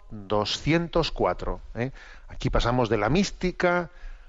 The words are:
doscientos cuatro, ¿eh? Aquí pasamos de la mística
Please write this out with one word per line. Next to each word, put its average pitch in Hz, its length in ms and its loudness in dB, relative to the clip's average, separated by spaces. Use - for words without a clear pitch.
doscientos 113 1000 0
cuatro, 90 500 0
¿eh? 123 160 -4
Aquí - 200 -2
pasamos 120 400 4
de 113 80 4
la 104 120 2
mística 175 840 2